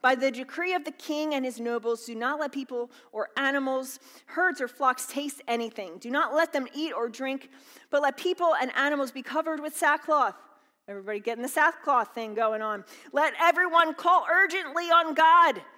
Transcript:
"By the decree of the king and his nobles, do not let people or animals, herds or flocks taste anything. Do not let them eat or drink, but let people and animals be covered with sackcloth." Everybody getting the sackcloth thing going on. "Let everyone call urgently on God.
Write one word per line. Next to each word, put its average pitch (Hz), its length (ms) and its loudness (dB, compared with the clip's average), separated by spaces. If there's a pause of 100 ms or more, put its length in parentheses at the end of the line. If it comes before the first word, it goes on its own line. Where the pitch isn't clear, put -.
"By 254 140 4
the 262 160 0
decree 320 420 -6
of 311 120 -2
the 311 60 -10
king 302 440 -4
and 262 100 -2
his 233 140 -8
nobles, 233 440 -4
do 233 120 -12
not 262 240 -2
let 285 120 -4
people 247 380 -8 (220)
or - 260 -6
animals, 269 640 -2 (260)
herds 349 340 -2
or 254 80 -4
flocks 254 380 -2
taste 285 420 -8
anything. 220 520 -6
Do 240 100 -12
not 277 240 0
let 320 180 2
them 269 220 -2
eat 294 200 -6
or 233 160 -4
drink, 262 420 -8 (400)
but 285 100 2
let 277 160 0
people 349 380 0
and 254 200 -2
animals 277 360 0
be 269 100 -12
covered 311 380 -4
with 302 180 -10
sackcloth." 294 560 2 (540)
Everybody 202 320 -10
getting 233 240 -6
the 262 40 -4
sackcloth 294 680 0
thing 220 180 -8
going 220 300 -2
on. 208 220 -6 (260)
"Let 285 280 0
everyone 339 540 4
call 349 340 4
urgently 339 640 2
on 330 240 6
God. 320 480 6 (160)